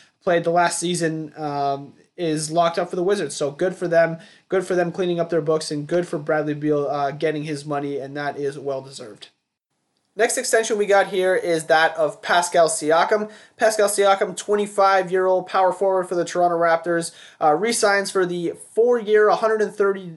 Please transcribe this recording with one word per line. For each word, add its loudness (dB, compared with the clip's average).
played 2
the -2
last 2
season, -4
um, -4
is -4
locked 0
up -4
for -10
the -2
Wizards. -2
So -4
good -4
for -6
them. 2
Good 0
for -4
them 0
cleaning -2
up -4
their 0
books, -2
and -6
good -2
for -6
Bradley -2
Beal, -2
uh, -2
getting -4
his -8
money, -6
and -10
that -6
is -6
well-deserved. -10
Next 2
extension 0
we 0
got 4
here 0
is -2
that 4
of -2
Pascal 2
Siakam. 2
Pascal 2
Siakam, 2
twenty-five-year-old 2
power 2
forward 0
for -4
the 0
Toronto 0
Raptors, 0
uh, 4
re-signs 0
for 0
the -4
four-year, 4
hundred 2
and -4
thirty, -2